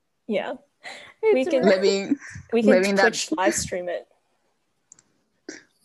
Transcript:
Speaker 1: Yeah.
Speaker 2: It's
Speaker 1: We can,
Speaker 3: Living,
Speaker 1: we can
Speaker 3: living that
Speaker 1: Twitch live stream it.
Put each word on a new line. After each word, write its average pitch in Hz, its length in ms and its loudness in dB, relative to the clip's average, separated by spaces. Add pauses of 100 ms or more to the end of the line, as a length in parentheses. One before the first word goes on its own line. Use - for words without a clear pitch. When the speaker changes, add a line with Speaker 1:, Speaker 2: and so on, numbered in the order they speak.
(280)
Speaker 1:
Yeah. 202 260 -4 (680)
Speaker 2:
It's 427 120 4
Speaker 1:
We 262 120 2
can, 277 180 0
Speaker 3:
Living, 196 540 2 (360)
Speaker 1:
we 233 80 2
can 220 100 6
Speaker 3:
living 294 240 4
that 294 60 2 (120)
Speaker 1:
Twitch - 180 -8
live 311 240 0
stream 180 340 -8
it. - 160 -8 (1800)